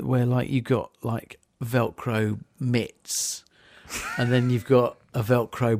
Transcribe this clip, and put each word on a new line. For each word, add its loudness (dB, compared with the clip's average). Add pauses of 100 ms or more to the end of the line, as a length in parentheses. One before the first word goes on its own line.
where, 2
like, 0
you've 0
got, 0 (140)
like, -6 (240)
Velcro -2 (180)
mitts, -4 (760)
and 2
then 4
you've 0
got 4 (180)
a -2
Velcro 2